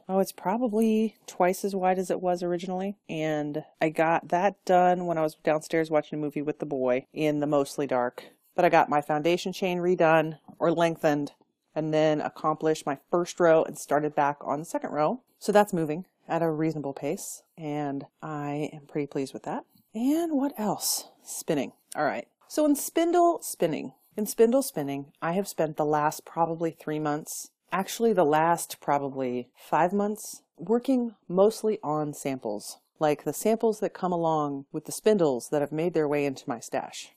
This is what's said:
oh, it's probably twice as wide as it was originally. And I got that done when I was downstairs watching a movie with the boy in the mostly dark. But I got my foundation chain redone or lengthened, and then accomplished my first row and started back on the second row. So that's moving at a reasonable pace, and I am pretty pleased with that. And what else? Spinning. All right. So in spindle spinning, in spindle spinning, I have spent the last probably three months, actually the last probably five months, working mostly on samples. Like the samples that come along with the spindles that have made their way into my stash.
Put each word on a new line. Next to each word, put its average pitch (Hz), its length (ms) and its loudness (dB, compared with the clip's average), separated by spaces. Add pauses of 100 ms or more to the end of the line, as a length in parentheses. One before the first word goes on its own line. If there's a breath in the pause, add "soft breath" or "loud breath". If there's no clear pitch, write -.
oh, 190 120 2
it's 190 120 0
probably 220 840 0 (100)
twice 180 380 0
as 196 100 -2
wide 185 240 2
as 185 100 -6
it 180 120 -2
was 180 200 0
originally. 185 560 -4 (120)
And 156 560 -4 (160)
I 160 80 2
got 160 400 0
that 190 340 0
done 180 420 4
when 170 120 -2
I 160 60 0
was 156 120 -2
downstairs 160 560 0
watching 151 260 0
a 151 40 -4
movie 147 200 -4
with 147 180 -4
the 165 60 -4
boy 131 480 0
in 151 280 0
the 143 60 0
mostly 143 380 0
dark. 127 380 -2 (320)
But 180 80 2
I 175 60 6
got 160 200 4
my 147 120 2
foundation 165 500 -2
chain 180 280 -4
redone 165 600 2 (180)
or 170 140 2
lengthened, 156 640 0 (460)
and 156 140 -2
then 156 260 4
accomplished 156 640 -2
my 139 120 -4 (120)
first 175 300 0
row 160 240 8
and 156 140 -6
started 147 360 0
back 143 280 2
on 143 180 -4
the 160 60 -8
second - 260 -6
row. 160 300 0 (180)
So - 140 -2
that's 208 180 6
moving 160 320 -2 (240)
at 160 140 -2
a 165 100 0
reasonable 151 400 -2
pace, - 500 -8 (160)
and 147 480 -6 (160)
I 147 520 -6
am 151 120 -16
pretty 147 220 -6
pleased 135 240 -6
with - 120 -14
that. 262 200 -8 (320)
And 311 380 0
what 277 260 0
else? - 460 -4 (180)
Spinning. - 480 -4 (240)
All - 80 -2
right. - 240 -2 (220)
So 302 160 0
in 294 100 4
spindle 339 640 2
spinning, - 520 -4 (240)
in 214 80 -2
spindle 233 360 4
spinning, 143 600 -6
I 165 100 -2
have 196 160 -2
spent 156 300 -4
the 156 80 0
last 151 400 0
probably 165 460 -2
three 151 280 -8
months, 151 520 -6 (200)
actually 202 400 0
the 185 140 6
last 160 560 2
probably 135 720 -2
five 175 380 0
months, 202 480 -4 (160)
working 240 580 0 (140)
mostly 208 520 2
on 147 320 -2
samples. 123 680 -8 (200)
Like 151 240 2
the 151 80 -4
samples 220 480 0
that 190 140 -4
come 180 180 -2
along 151 640 0
with 156 100 -8
the - 80 -12
spindles 160 580 2
that 147 120 0
have 143 100 -2
made 160 220 -2
their 156 160 0
way 147 160 0
into 135 240 -6
my 117 100 -6
stash. - 580 -8